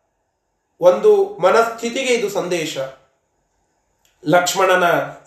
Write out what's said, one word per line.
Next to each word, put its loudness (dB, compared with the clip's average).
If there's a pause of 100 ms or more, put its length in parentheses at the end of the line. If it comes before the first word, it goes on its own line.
(800)
ಒಂದು 2
ಮನಸ್ಥಿತಿಗೆ 0
ಇದು -2
ಸಂದೇಶ, -6 (1500)
ಲಕ್ಷ್ಮಣನ 2 (260)